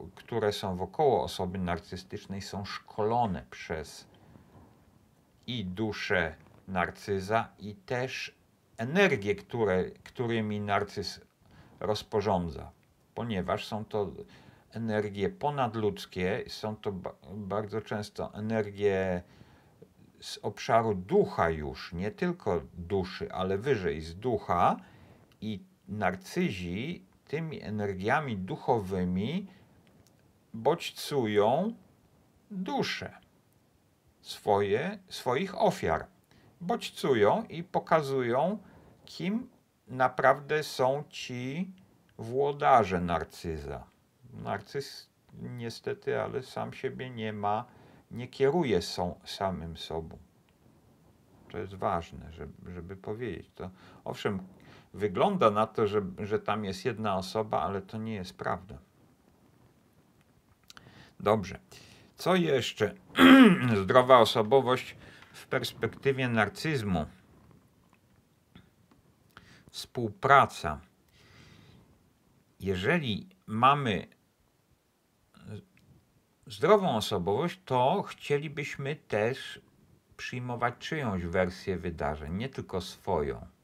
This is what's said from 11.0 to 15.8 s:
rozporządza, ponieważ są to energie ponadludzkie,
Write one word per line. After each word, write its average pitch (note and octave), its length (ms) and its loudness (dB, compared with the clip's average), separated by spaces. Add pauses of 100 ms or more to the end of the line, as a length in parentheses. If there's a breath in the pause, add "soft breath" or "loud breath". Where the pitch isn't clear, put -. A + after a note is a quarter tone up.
rozporządza, F#2+ 920 -2 (440)
ponieważ G2+ 520 -2
są A2 180 -6
to G2+ 260 -4 (600 loud breath)
energie G#2+ 580 -2
ponadludzkie, A2 1160 -2